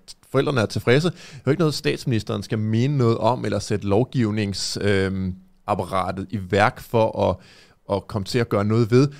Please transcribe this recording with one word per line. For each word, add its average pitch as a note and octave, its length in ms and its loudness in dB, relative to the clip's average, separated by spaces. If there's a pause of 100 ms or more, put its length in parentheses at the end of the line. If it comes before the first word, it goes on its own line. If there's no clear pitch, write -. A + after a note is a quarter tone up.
(300)
forældrene C3+ 300 0
er G#2 60 2
tilfredse. C#3 440 2
Det - 60 -6 (180)
er C3 120 -20
jo B2+ 40 4
ikke D#3+ 100 0
noget, D3+ 140 2
statsministeren A2+ 680 -2
skal A2 160 -4
mene A2+ 400 0
noget A#2 200 2
om, A#2 260 0
eller G2+ 140 -2
sætte G2+ 280 -4
lovgivnings, G#2 920 0
øhm, F#2+ 540 0 (320)
apparatet F#2+ 640 -4
i G#2+ 80 -6 (120)
værk G#2 300 2
for A2 480 0
at, F#2 80 0 (600)
at F#2+ 120 -6
komme G2 160 -6
til - 140 -2
at A#2 100 0
gøre G2+ 160 0
noget A2 260 2
ved. C3 180 6 (120)